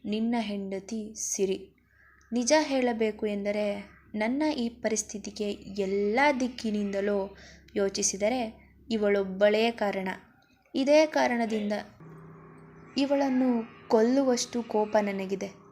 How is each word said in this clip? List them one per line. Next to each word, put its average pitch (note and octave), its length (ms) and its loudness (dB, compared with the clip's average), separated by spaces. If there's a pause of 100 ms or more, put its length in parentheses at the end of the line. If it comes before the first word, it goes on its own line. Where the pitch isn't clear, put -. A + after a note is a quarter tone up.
ನಿನ್ನ A3 340 -2
ಹೆಂಡತಿ G3+ 760 -6
ಸಿರಿ. - 540 -4 (640)
ನಿಜ A#3+ 260 0
ಹೇಳಬೇಕು A#3+ 680 0
ಎಂದರೆ G3+ 640 -4 (260)
ನನ್ನ A#3 280 0 (140)
ಈ A#3 120 -2
ಪರಿಸ್ಥಿತಿಗೆ G#3 800 -6 (300)
ಎಲ್ಲ G3+ 380 0 (200)
ದಿಕ್ಕಿನಿಂದಲೂ G3+ 960 -2 (400)
ಯೋಚಿಸಿದರೆ G3+ 1000 -2 (160)
ಇವಳೊಬ್ಬಳೇ G#3 840 2
ಕಾರಣ. F#3+ 380 -2 (680)
ಇದೇ C#4+ 300 6
ಕಾರಣದಿಂದ A#3 680 0 (1200)
ಇವಳನ್ನು C4 680 2 (260)
ಕೊಲ್ಲುವಷ್ಟು A#3+ 760 4
ಕೋಪ G#3+ 380 0
ನನಗಿದೆ. G3 720 -6